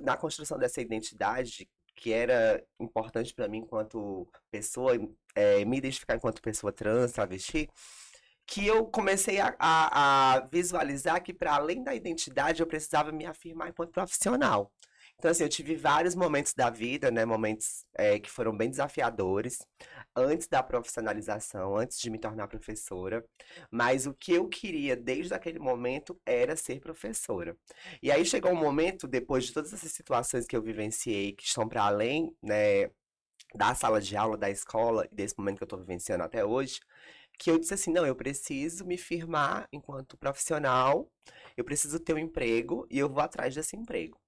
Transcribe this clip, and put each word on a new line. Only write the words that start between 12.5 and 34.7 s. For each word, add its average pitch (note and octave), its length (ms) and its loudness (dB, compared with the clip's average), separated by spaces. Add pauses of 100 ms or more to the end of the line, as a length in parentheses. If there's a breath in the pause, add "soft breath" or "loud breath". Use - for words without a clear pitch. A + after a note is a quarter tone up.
eu E3 40 2
precisava D#3 460 -2
me D#3 140 -8
afirmar E3 420 -10
enquanto E3+ 240 -6
profissional. F#3+ 800 0 (460 soft breath)
Então, - 120 4
assim, E3+ 120 4
eu D3+ 80 2
tive D#3 260 -4
vários D#3+ 380 4
momentos D#3 400 2
da B2 160 2
vida, A#2+ 400 0
né, A2+ 160 2
momentos, A2 580 -2 (100)
é, G#2 240 4
que G#2+ 120 -10
foram A2 260 -2
bem A#2 140 0
desafiadores, A#2 880 -2 (580 loud breath)
antes D3 320 2
da C3 140 2
profissionalização, G#2 1120 -4
antes A#2+ 240 -2
de A#2+ 80 -6
me A2 100 -6
tornar G#2+ 300 -6
professora, G2+ 720 -8 (480 loud breath)
mas B2+ 360 2
o C#3 80 -6
que - 180 -2
eu F3 160 4
queria C#3+ 480 -4
desde C3+ 380 -4
aquele E3 240 -8
momento B2+ 680 -4
era B2 320 2
ser C3+ 240 -6
professora. E3+ 720 -8 (480 loud breath)
E C3 80 2
aí D3+ 140 6
chegou F3 260 2
um F3+ 60 4
momento, D#3+ 500 2
depois C3 380 0
de B2+ 80 -10
todas D3+ 220 -4
essas D#3+ 180 -10
situações B2 540 -2
que - 100 -4
eu A2+ 60 0
vivenciei, G#2+ 720 -4
que - 120 -20
estão A2 240 0
pra A2 160 2
além, A#2+ 580 2
né, G#2 460 6 (640)
da G#2+ 200 4
sala A2 260 4
de G2+ 160 -6
aula, G#2+ 220 2
da G2+ 100 0
escola, A2 640 0